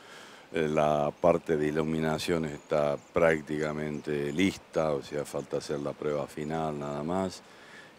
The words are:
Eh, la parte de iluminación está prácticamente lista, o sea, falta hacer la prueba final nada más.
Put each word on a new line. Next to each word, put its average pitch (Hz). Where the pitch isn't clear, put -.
Eh, 80
la 76
parte 85
de 76
iluminación 78
está 73
prácticamente 76
lista, 82
o 69
sea, 73
falta 71
hacer 71
la 71
prueba 73
final 78
nada 71
más. 90